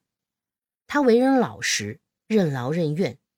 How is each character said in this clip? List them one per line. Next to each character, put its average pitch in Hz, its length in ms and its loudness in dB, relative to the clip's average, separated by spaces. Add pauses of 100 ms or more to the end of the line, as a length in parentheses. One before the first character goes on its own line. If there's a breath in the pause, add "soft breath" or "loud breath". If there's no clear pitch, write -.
(880)
她 285 140 -2
为 240 180 4
人 262 220 4
老 120 200 -4
实， - 380 -6 (300)
任 190 240 2
劳 127 180 -4
任 156 240 -2
怨， 180 240 -4 (200)